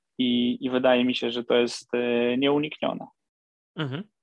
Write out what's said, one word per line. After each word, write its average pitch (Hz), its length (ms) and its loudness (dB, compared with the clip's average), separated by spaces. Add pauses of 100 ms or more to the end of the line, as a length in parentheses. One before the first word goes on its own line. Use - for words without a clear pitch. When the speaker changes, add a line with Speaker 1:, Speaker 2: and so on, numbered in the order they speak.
(180)
Speaker 1:
i, 123 420 0
i 131 100 -4
wydaje 127 340 4
mi 127 100 0
się, 120 160 -4
że 120 140 -6
to 123 100 0
jest, 120 400 0
e, 120 420 0
nieuniknione. 147 720 -2 (720)
Speaker 2:
Mhm, 147 260 -6 (200)